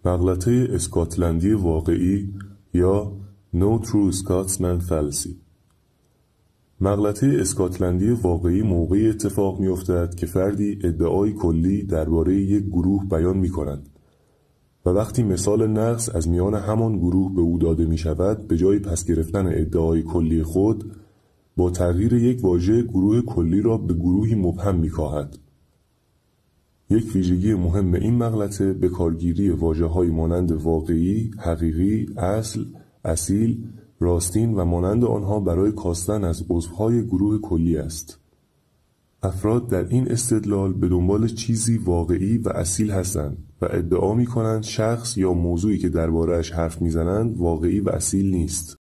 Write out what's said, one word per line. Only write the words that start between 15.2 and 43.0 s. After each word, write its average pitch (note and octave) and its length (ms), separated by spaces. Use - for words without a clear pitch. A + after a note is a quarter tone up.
مثال G#2 440
نقص A2+ 480
از E2 120
میان F2+ 260
همان G#2+ 440
گروه F#2 380
به F2+ 60
او E2+ 160
داده E2 280
می‌شود، E2 600
به E2+ 100
جای G2 220
پس F#2+ 260
گرفتن E2+ 420
ادعای D#2+ 560
کلی E2 400
خود، G2 480
با F2+ 120
تغییر F2+ 440
یک A#2+ 320
واژه F#2 360
گروه G#2+ 400
کلی F2+ 400
را A2+ 160
به F#2 160
گروهی F#2 420
مبهم F#2 400
می‌کاهد. D2+ 640
یک A2 260
ویژگی F#2 380
مهم F2+ 400
این G#2 220
مغلطه G2+ 580
به F#2 160
کارگیری E2+ 600
واژه‌هایی E2 640
مانند E2 400
واقعی، E2 880
حقیقی، E2+ 800
اصل، G#2+ 480
اصیل، A2 640
راستین F2 560
و F2+ 100
مانند F2+ 400
آنها G#2+ 340
برای F#2+ 320
کاستن G2 520
از E2+ 260
عضوهای G2+ 580
گروه G2+ 340
کلی E2 360
است. - 420
افراد G#2 440
در F#2 200
این B2 240
استدلال G2+ 600
به F#2+ 140
دنبال F#2 400
چیزی A2+ 500
واقعی F2+ 600
و G#2 120
اصیل G2+ 420
هستند E2+ 460